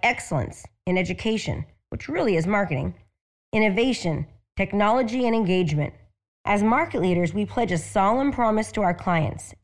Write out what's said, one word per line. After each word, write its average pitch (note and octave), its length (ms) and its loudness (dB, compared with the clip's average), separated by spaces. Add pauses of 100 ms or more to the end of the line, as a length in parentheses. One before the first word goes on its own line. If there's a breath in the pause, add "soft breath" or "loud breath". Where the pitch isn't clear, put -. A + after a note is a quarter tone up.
excellence G3 600 -2 (220)
in F#3 100 2
education, F#3 720 -2 (240)
which - 180 -10
really C4+ 280 0
is D#3+ 100 0
marketing, F3+ 480 0 (580)
innovation, G#3 720 2 (320)
technology, A3 680 2
and A3+ 80 2
engagement. F3+ 580 0 (520)
As G3+ 180 2
market B3+ 400 2
leaders, F3 320 0
we G#3 100 -2
pledge G#3+ 280 -2
a E3+ 60 0
solemn A3 520 2
promise A3 420 0
to G#3+ 100 -2
our F3+ 120 2
clients E3 580 -2 (100)